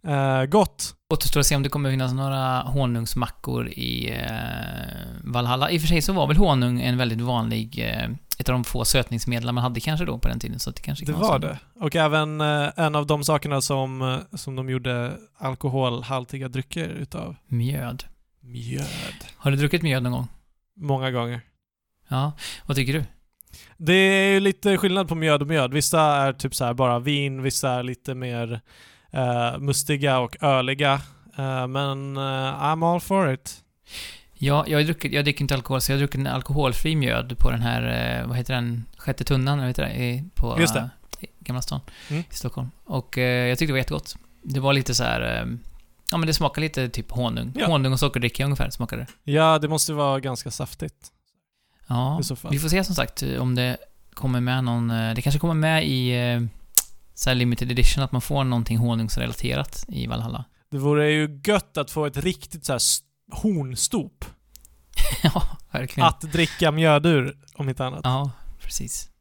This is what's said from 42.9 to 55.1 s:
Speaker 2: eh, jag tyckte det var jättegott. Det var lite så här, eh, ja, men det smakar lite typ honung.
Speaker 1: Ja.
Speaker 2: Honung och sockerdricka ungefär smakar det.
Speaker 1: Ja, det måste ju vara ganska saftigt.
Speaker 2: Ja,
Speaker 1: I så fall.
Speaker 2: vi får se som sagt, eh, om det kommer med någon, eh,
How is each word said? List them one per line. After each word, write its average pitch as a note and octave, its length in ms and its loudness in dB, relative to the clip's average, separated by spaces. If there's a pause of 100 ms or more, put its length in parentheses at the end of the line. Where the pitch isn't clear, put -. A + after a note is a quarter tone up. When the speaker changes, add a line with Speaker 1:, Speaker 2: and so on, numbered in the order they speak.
Speaker 2:
eh, B2+ 60 2 (240)
jag B2 100 0
tyckte - 120 0
det C3+ 40 0
var C3 40 2
jättegott. D3 380 -4 (280)
Det C3+ 160 -4
var C#3 140 4
lite B2+ 220 2
så B2 80 2
här, A#2 180 0
eh, A#2 240 -2 (640)
ja, E3+ 60 -2
men D#3+ 100 0
det D#3 60 2
smakar D3+ 280 0
lite C3+ 280 -2
typ - 220 -6
honung. A#2+ 440 -4
Speaker 1:
Ja. C#4+ 120 0
Speaker 2:
Honung C3+ 260 4
och B2+ 60 0
sockerdricka C3+ 460 0
ungefär C#3 240 0
smakar A2+ 280 -6
det. B2 100 -8 (240)
Speaker 1:
Ja, D#3+ 280 6
det D3 80 0
måste D#3 240 0
ju D3+ 40 -4
vara C#3 240 0
ganska B2+ 320 -6
saftigt. - 560 -10 (840)
Speaker 2:
Ja, C3 300 0
Speaker 1:
I C#3 40 -2
så B2+ 120 -4
fall. E3 160 -8
Speaker 2:
vi C#3+ 80 0
får D#3 100 -2
se F#3 140 4
som F#3+ 120 -2
sagt, B2+ 280 -2
eh, B2+ 180 -2
om B2+ 140 0
det B2 220 0 (360)
kommer B2+ 280 -2
med B2+ 220 0
någon, A#2+ 280 0
eh, A2+ 220 0